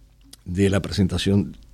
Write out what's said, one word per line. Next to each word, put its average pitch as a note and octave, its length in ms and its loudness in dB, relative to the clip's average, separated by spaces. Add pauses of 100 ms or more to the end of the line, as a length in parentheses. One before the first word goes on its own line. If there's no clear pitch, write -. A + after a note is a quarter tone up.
(440)
de F#2+ 260 0
la F#2+ 120 2
presentación, G2 760 0 (180)